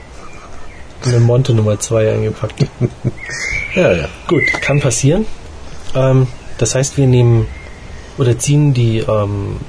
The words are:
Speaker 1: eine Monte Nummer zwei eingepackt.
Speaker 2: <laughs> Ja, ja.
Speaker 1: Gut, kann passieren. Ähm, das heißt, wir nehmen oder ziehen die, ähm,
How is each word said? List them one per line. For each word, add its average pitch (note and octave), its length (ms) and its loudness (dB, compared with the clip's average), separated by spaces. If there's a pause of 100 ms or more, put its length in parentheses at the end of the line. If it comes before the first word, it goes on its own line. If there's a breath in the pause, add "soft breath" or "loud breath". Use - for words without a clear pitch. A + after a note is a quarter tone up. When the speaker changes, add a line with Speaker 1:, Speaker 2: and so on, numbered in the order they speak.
(1040)
Speaker 1:
eine A#2+ 160 2
Monte A#2+ 320 4
Nummer G#2+ 260 2
zwei A2 320 2
eingepackt. A2 540 -2 (160)
Speaker 2:
<laughs> - 920 -6
Ja, D#3 200 4
ja. F2 160 -2 (180)
Speaker 1:
Gut, D3+ 160 2 (160)
kann C#3+ 220 2
passieren. D3 440 2 (680)
Ähm, C3 320 4 (300)
das - 180 0
heißt, C3+ 220 0
wir C3+ 100 4
nehmen A#2+ 400 6 (680)
oder A#2+ 200 2
ziehen C#3+ 360 4
die, A#2 260 2
ähm, G2+ 580 -2 (120)